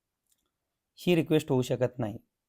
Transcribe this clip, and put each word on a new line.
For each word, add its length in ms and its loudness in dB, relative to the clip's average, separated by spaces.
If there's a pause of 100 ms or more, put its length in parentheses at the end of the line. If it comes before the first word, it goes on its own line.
(960)
ही 180 2
रिक्वेस्ट 360 2
होऊ 120 2
शकत 360 -2
नाही. 200 -6 (300)